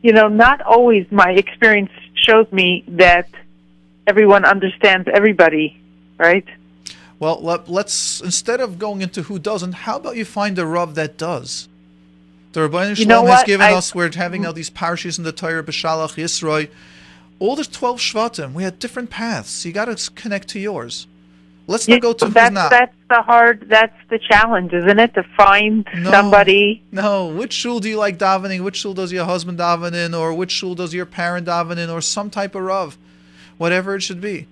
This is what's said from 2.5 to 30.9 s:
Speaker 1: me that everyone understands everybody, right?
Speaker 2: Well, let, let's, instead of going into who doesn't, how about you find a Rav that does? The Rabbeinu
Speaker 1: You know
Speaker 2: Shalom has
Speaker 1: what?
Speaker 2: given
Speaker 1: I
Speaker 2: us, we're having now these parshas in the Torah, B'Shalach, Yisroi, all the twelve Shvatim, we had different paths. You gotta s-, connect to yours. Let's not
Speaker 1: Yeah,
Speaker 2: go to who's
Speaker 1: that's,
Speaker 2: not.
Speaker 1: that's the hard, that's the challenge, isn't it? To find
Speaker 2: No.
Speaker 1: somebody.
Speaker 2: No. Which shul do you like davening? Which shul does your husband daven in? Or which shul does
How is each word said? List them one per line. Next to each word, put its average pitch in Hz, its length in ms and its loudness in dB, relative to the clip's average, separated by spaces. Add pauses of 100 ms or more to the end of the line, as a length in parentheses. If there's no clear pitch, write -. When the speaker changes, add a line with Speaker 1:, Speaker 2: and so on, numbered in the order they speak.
Speaker 1:
me 180 360 0
that 175 420 4 (760)
everyone 202 360 6
understands 190 720 2
everybody, 165 680 2 (380)
right? 175 280 2 (720)
Speaker 2:
Well, 160 220 -2
let, 170 280 -6
let's, - 500 -6
instead 233 400 -4
of 202 180 -6
going 202 240 -8
into 185 200 -8
who 190 180 -10
doesn't, 185 340 -6
how 226 220 -8
about 277 220 -10
you 220 80 -6
find 202 340 -6
a 175 60 -2
Rav 165 300 -4
that 156 220 -8
does? 156 520 -10 (840)
The 160 160 -2
Rabbeinu 190 300 -4
Speaker 1:
You 220 80 0
know 233 140 6
Speaker 2:
Shalom 240 80 4
has 247 120 8
Speaker 1:
what? 262 60 2
Speaker 2:
given 196 220 2
Speaker 1:
I 208 40 6
Speaker 2:
us, 180 240 -2
we're 175 180 -2
having 175 280 -8
now 170 100 -6
these 160 180 -14
parshas 170 480 -8
in 170 60 -10
the 160 80 -8
Torah, 165 320 -8
B'Shalach, 160 520 -6
Yisroi, 156 520 -4 (720)
all 226 160 -2
the 302 80 -6
twelve 247 360 -6
Shvatim, 220 520 -6
we 165 120 -8
had 185 140 -8
different 240 320 -12
paths. 208 560 -10
You 170 60 -10
gotta 214 220 -6
s-, - 160 -10
connect 202 400 -10
to 208 100 -12
yours. 160 480 -10 (580)
Let's 220 220 -4
not 233 80 6
Speaker 1:
Yeah, 247 40 2
Speaker 2:
go 233 140 0
to 233 120 0
who's 220 80 -4
Speaker 1:
that's, 233 200 6
Speaker 2:
not. 180 180 0
Speaker 1:
that's 247 240 4 (140)
the 240 120 4
hard, 233 480 4
that's 220 260 4 (140)
the 226 100 -2
challenge, 208 540 2
isn't 185 260 2
it? 233 140 4
To 185 100 -2 (140)
find 208 580 4
Speaker 2:
No. 180 160 -2
Speaker 1:
somebody. 202 800 4
Speaker 2:
No. 196 360 -2
Which 180 260 -8
shul 240 260 -6
do 202 80 -8
you 220 80 -6
like 208 220 -2
davening? 190 480 -2
Which 196 100 -8
shul 202 180 -8
does 185 200 -8
your 180 100 -4
husband 175 360 -6
daven 170 340 -2
in? 170 200 -6
Or 165 200 -4
which 180 180 -6
shul 180 240 -6
does 170 180 -8